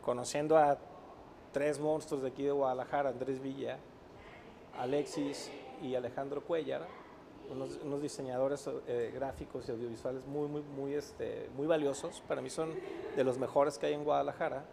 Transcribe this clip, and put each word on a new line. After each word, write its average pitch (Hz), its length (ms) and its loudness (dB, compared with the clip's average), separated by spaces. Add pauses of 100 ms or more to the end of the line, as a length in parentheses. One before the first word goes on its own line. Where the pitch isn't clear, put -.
conociendo 147 560 4
a 147 180 8 (760)
tres 143 260 2
monstruos 151 440 2
de 131 60 0
aquí 131 140 -4
de 143 100 4
Guadalajara, 135 560 4
Andrés 127 320 0
Villa, 135 380 -4 (1000)
Alexis 143 720 0 (300)
y 127 140 -2
Alejandro 139 500 -2
Cuellar, 151 420 0 (640)
unos, 135 320 -4
unos 143 200 -2
diseñadores, 135 680 0 (180)
eh, 120 280 0
gráficos 131 540 -4
y 127 40 0
audiovisuales 120 540 -4
muy, 147 220 -2
muy, 147 140 -2
muy, 139 320 -4
este, 113 640 -4
muy 139 100 0
valiosos, 156 600 2
para 135 140 0
mí 131 80 -4
son 160 240 -2 (420)
de 135 80 6
los 127 140 6
mejores 143 400 4
que 156 80 0
hay 147 80 2
en 147 100 -2
Guadalajara 143 680 2